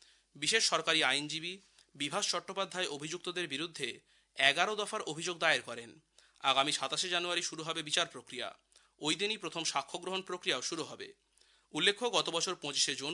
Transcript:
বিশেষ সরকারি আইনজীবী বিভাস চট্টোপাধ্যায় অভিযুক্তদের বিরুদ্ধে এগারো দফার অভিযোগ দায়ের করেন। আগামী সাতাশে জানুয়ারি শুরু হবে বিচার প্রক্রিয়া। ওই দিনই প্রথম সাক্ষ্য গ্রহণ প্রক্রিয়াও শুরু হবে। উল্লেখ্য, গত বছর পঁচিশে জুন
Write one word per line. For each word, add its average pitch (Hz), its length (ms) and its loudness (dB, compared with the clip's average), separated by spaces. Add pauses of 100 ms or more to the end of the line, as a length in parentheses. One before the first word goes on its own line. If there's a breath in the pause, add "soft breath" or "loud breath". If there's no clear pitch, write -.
(360 soft breath)
বিশেষ 175 320 2
সরকারি 160 360 4
আইনজীবী 151 480 0 (420 soft breath)
বিভাস 147 360 -2
চট্টোপাধ্যায় 180 580 -2
অভিযুক্তদের 170 600 -6
বিরুদ্ধে 143 400 -4 (480 soft breath)
এগারো 151 400 6
দফার 208 260 -4
অভিযোগ 165 360 -4
দায়ের 156 240 4
করেন। 117 280 -10 (500 soft breath)
আগামী 139 320 4
সাতাশে 151 360 -2
জানুয়ারি 175 340 0
শুরু 156 200 -6
হবে 160 200 -4
বিচার 151 240 0
প্রক্রিয়া। 120 420 -10 (520 soft breath)
ওই 156 140 2
দিনই 208 240 -2
প্রথম 165 260 -6
সাক্ষ্য 151 340 -2
গ্রহণ 185 240 -4
প্রক্রিয়াও 170 400 -2
শুরু 165 220 -4
হবে। 113 240 -10 (640 soft breath)
উল্লেখ্য, 185 360 4
গত 160 200 4
বছর 170 240 0
পঁচিশে 143 400 0
জুন 139 200 -4